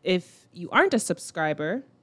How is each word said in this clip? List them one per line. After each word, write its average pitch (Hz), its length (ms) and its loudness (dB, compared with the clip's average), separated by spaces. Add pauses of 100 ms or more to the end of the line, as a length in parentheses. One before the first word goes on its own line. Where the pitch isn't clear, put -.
If - 520 -2
you 175 160 -12
aren't 349 240 4
a 262 40 4
subscriber 160 840 -2 (200)